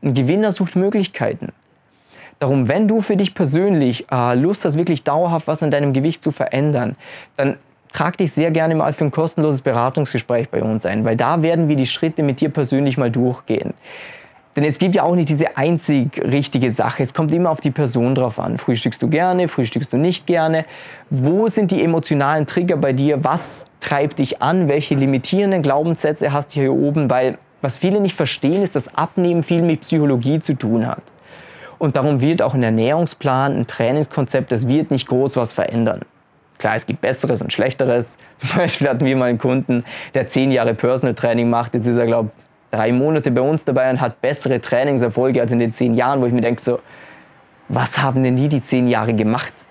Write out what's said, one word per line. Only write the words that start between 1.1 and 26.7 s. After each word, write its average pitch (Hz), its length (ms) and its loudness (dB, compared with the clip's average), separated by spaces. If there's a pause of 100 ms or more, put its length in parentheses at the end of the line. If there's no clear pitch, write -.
Darum, 135 280 2
wenn 190 220 2
du 220 100 4
für 208 160 0
dich 190 180 0
persönlich, 156 760 2
äh, 123 240 2
Lust 165 300 0
hast, 147 120 0
wirklich 170 280 0
dauerhaft 165 420 0
was 156 160 -2
an 151 80 0
deinem 143 220 2
Gewicht 143 280 0
zu 156 120 -2
verändern, 135 640 -2 (400)
dann 139 180 0 (380)
trag 165 240 -2
dich 175 140 0
sehr 160 180 2
gerne 160 240 2
mal 151 180 0
für 151 140 -2
ein 143 60 0
kostenloses 156 500 0
Beratungsgespräch 123 880 -2
bei - 140 -2
uns 110 200 -2
ein, 107 220 -2
weil 110 100 0
da 139 280 2
werden 165 260 2
wir 151 60 2
die 135 100 2
Schritte 160 380 -2
mit 139 180 0
dir 160 80 2
persönlich 135 480 0
mal 123 140 0
durchgehen. 123 640 -2 (800)
Denn 143 80 2
es 147 160 0
gibt 185 160 2
ja 196 80 4
auch 175 100 2
nicht 170 160 2
diese 151 280 0
einzig 147 640 0
richtige 131 520 0
Sache. 113 320 -2
Es 123 100 -6
kommt 156 180 0
immer 170 200 2
auf 156 100 -4
die 147 80 0
Person 127 460 0
drauf 127 240 -2
an. - 180 -4
Frühstückst 120 420 -2
du 117 100 0
gerne, 180 380 2
frühstückst 123 460 -4
du 123 40 0
nicht 170 280 0
gerne? 160 400 0 (460)
Wo 156 380 2
sind 202 200 0
die - 140 2
emotionalen 151 640 0
Trigger 175 300 0
bei 139 160 0
dir? 139 300 0
Was - 420 -4 (140)
treibt 143 380 -2
dich - 240 -2
an? 170 260 2
Welche 143 280 0
limitierenden 160 680 2
Glaubenssätze 151 720 0
hast 143 220 -2
du 147 60 0
hier 135 120 2